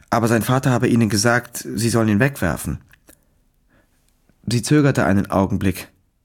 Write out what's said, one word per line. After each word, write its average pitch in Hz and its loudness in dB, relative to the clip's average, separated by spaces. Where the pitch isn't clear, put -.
aber 113 2
sein 113 2
Vater 127 0
habe 120 0
Ihnen 117 2
gesagt, 117 0
Sie 117 -4
sollen 113 2
ihn 104 2
wegwerfen." 87 -2
Sie 117 -2
zögerte 139 2
einen 98 0
Augenblick. 95 -2